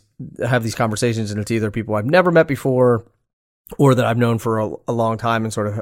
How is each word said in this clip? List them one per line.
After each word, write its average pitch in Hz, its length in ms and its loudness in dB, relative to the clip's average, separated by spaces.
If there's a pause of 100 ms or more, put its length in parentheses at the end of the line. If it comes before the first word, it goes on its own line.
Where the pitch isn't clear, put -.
(460)
have 120 180 0
these 113 120 -6
conversations, 110 560 -2
and 104 100 -4
it's 101 100 -6
either 110 200 0
people 107 240 -4
I've 104 100 -2
never 175 260 2
met 165 160 4
before 127 580 2 (720)
or 139 180 6
that 120 100 2
I've 113 120 0
known 117 200 2
for 110 220 -2
a, 104 120 -4 (160)
a 123 60 -2
long 113 240 0
time 113 260 -2
and 110 80 -4
sort 104 160 -4
of 104 140 -6